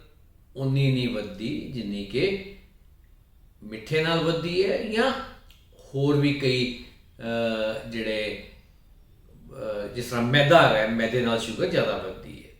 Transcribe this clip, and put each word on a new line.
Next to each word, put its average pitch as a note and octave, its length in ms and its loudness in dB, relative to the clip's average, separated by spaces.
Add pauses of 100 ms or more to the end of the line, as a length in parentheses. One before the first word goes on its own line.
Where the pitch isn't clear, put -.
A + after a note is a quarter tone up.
(560)
ਉਨੀ C3+ 360 2
ਨਹੀਂ B2+ 160 2
ਵੱਧਦੀ G#2 520 -6
ਜਿੰਨੀ G2+ 440 -6
ਕਿ F#3 520 -2 (1040)
ਮਿੱਠੇ C3 400 -4
ਨਾਲ E3 160 2
ਵੱਧਦੀ E3+ 520 0
ਹੈ A#3 120 0
ਜਾਂ A3+ 300 0 (600)
ਹੋਰ C#3 420 0
ਵੀ C#3+ 180 4
ਕਈ, B2 500 0 (340)
ਅਹ, A2+ 680 -2
ਜਿਹੜੇ, G#2+ 640 -4 (840)
ਅਹ, - 600 -8
ਜਿਸ A#2+ 100 -4
ਤਰ੍ਹਾਂ A#2+ 200 0
ਮੈਦਾ C#3+ 440 8
ਹੈ, A2 200 2
ਮੈਦੇ A#2 320 0
ਨਾਲ A#2 200 0
ਸ਼ੂਗਰ A#2 260 -2
ਜ਼ਿਆਦਾ A2+ 300 0
ਵੱਧਦੀ - 480 -10
ਹੈ। - 40 -20 (120)